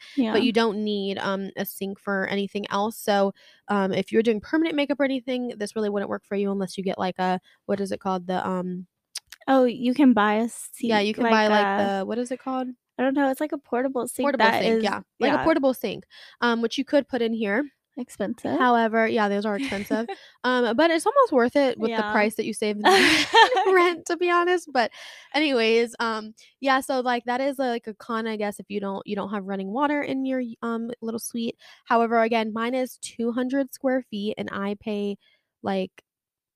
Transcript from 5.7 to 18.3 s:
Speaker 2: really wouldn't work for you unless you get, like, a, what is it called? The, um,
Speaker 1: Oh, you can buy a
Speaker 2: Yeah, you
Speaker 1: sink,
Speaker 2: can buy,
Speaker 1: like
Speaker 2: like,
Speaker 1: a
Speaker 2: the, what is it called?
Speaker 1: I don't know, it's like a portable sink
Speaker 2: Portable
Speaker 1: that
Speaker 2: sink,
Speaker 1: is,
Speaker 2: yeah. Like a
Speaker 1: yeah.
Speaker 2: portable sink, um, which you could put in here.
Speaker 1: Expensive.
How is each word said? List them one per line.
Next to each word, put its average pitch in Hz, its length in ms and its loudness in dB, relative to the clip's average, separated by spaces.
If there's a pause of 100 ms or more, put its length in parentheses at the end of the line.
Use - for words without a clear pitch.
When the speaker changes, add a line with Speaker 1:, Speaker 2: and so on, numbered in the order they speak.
Speaker 2:
really 214 140 -2
wouldn't 202 200 -4
work 202 160 -6
for 202 100 -6
you 202 160 0
unless 196 260 -4
you 185 60 -6
get, 190 140 -4
like, 185 200 -4
a, 185 220 0 (260)
what 202 140 -2
is 196 120 -4
it - 80 -6
called? 185 280 -4
The, 185 180 -4
um, 180 400 -6 (640)
Speaker 1:
Oh, 269 160 6
you 247 300 0
can 262 180 8
buy 214 220 4
a 226 140 0 (340)
Speaker 2:
Yeah, 226 180 2
you 208 120 2
Speaker 1:
sink, - 20 -6
Speaker 2:
can 233 140 0
buy, 220 200 4
Speaker 1:
like - 0 -
Speaker 2:
like, 208 280 4
Speaker 1:
a 202 140 0 (100)
Speaker 2:
the, 190 60 -4
what 220 120 -4
is 247 120 -6
it 254 100 -6
called? 262 280 -4 (300)
Speaker 1:
I 247 40 -2
don't 269 120 2
know, 277 160 2
it's 262 100 -4
like 311 120 -2
a 302 60 -4
portable 247 500 -2
sink 277 280 0
Speaker 2:
Portable - 20 -2
Speaker 1:
that 226 260 4
Speaker 2:
sink, 226 180 2
Speaker 1:
is, - 0 -
Speaker 2:
yeah. 202 180 -2 (200)
Like 277 120 2
a - 60 2
Speaker 1:
yeah. - 0 -
Speaker 2:
portable 277 360 2
sink, - 300 -6 (360)
um, 233 220 2
which 226 160 -2
you 262 60 -2
could 285 240 2
put 240 140 -2
in 226 100 0
here. 226 380 -2 (260)
Speaker 1:
Expensive. 233 600 -6